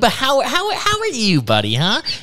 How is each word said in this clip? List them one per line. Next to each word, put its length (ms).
but 120
how, 280
how, 340
how 260
are 60
you, 360
buddy, 320
huh? 280